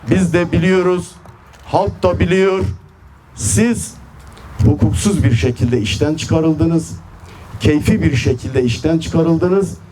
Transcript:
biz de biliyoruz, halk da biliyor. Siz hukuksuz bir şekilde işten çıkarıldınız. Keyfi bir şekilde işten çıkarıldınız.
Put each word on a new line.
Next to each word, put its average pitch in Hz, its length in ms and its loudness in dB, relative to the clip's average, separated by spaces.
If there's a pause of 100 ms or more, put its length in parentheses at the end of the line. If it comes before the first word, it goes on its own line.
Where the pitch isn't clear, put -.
biz 175 240 2
de 175 180 0
biliyoruz, 180 600 2 (540)
halk 190 380 -2
da 180 160 2
biliyor. 190 460 2 (720)
Siz 214 580 0 (720)
hukuksuz - 580 2
bir 120 100 2
şekilde 120 480 0
işten 151 340 -2
çıkarıldınız. 160 800 0 (640)
Keyfi 151 420 2
bir 151 140 0
şekilde - 480 -2
işten 156 360 0
çıkarıldınız. 165 760 0 (140)